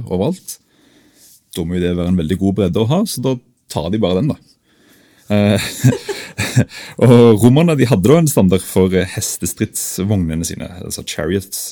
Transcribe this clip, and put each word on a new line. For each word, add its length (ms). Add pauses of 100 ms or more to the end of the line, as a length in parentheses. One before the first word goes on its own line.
overalt. 520 (960)
Da 120
må 100
jo 60
det 160
være 160
en 80
veldig 180
god 160
bredde 240
å 80
ha, 160
så 180
da 140 (320)
tar 240
de 80
bare 220
den, 100
da. 60 (920)
Eh, 300 (640)
<laughs> 800
og 400
romerne, 340
de 120
hadde 180
da 140
en 80
standard 340
for, 320
eh, 200
hestestridsvognene 1300
sine, 220 (160)
altså 180
chariots, 540 (140)